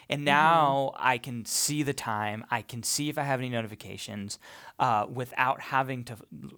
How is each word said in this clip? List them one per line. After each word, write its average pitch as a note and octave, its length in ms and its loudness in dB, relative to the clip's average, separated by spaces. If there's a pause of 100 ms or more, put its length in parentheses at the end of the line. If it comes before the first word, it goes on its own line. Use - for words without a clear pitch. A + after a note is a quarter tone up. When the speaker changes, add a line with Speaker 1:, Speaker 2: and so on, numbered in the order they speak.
Speaker 1:
And C#3+ 120 -2
Speaker 2:
Mm-hmm. D3 40 -4
Speaker 1:
now C#3+ 720 6
I B2+ 220 2
can A#2+ 260 -6
see - 380 0
the C3+ 100 0
time. G#2+ 560 -2
I A2+ 140 -2
can A#2 180 -10
see D3 260 -2
if D3 120 -2
I C#3+ 40 0
have C#3 160 0
any B2+ 100 -4
notifications, G#2 880 -6 (400)
uh, A2 280 4
without C3 540 -2
having C3 440 -2
to B2 80 -12
f-, G2+ 80 -16 (360)